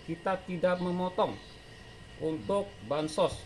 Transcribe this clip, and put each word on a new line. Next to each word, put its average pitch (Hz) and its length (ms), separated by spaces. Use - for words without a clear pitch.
kita 185 400
tidak 180 400
memotong 180 560
untuk 196 480
bansos. 151 560